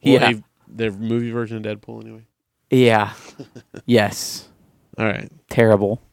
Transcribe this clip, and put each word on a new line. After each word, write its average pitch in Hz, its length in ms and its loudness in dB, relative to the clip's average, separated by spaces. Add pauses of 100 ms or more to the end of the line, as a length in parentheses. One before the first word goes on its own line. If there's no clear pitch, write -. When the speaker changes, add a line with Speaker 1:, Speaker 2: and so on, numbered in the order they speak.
Speaker 1:
Well, 139 100 6
Speaker 2:
Yeah. 123 160 4
Speaker 1:
a, 107 120 -6 (260)
their 110 240 -4
movie 113 380 -4
version 117 260 -8
of 110 60 -10 (180)
Deadpool, 113 220 -18
anyway. 113 200 -20 (480)
Speaker 2:
Yeah. 113 420 4 (360)
Speaker 1:
<laughs> - 380 -20
Speaker 2:
Yes. - 600 -2 (500)
Speaker 1:
All 113 80 -2
right. - 240 -8 (180)
Speaker 2:
Terrible. 110 540 2 (100)